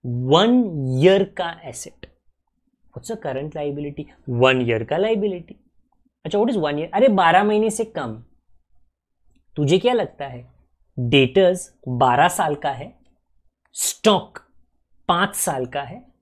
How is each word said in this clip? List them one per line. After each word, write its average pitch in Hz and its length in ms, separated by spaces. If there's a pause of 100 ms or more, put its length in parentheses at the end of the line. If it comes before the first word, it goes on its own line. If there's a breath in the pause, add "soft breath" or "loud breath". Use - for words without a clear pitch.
वन 160 580 (360)
ईयर 190 240
का 170 400
एसेट। - 420 (920)
What's 220 200
a - 80
current 143 300
liability? 147 480 (240 soft breath)
वन 127 340
ईयर 113 220
का 147 120
लायबिलिटी। 196 600 (680)
अच्छा, 202 140
what 226 140
is 202 80
वन 147 180
ईयर? 160 160
अरे, 247 140
बारह 190 360
महीने 214 260
से 220 140
कम। 117 400 (1300)
तुझे 151 220
क्या 247 140
लगता 175 340
है, 123 260 (460)
डेटर्स 139 760 (140)
बारह 127 400
साल 165 260
का 143 160
है, 120 280 (760)
स्टॉक - 680 (680)
पाँच 185 260
साल 131 320
का 143 160
है? 185 380